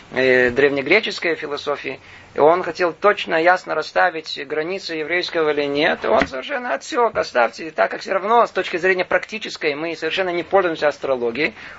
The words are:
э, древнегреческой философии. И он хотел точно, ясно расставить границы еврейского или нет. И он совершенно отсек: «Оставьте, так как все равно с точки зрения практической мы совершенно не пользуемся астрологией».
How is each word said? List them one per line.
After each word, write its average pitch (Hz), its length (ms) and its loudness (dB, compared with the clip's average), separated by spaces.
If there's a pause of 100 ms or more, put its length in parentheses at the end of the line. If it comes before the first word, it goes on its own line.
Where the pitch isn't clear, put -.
(140)
э, 127 380 4
древнегреческой 147 840 2
философии. 143 640 -8 (360)
И - 40 0
он 170 220 6
хотел 170 320 -2
точно, 202 420 0
ясно 170 380 2
расставить 160 760 -2
границы 165 460 -6
еврейского 160 560 -2
или 147 160 0
нет. 147 400 0
И - 20 0
он - 200 4
совершенно 254 480 -6
отсек: 240 420 -2
«Оставьте, 202 540 -2
так 190 180 0
как - 120 -8
все - 120 -6
равно 208 320 2
с 180 60 -6
точки 185 260 -4
зрения 180 280 2
практической 180 680 -4
мы 160 220 -6
совершенно 170 340 -4
не 170 140 -4
пользуемся 170 440 0
астрологией». 135 680 -2 (240)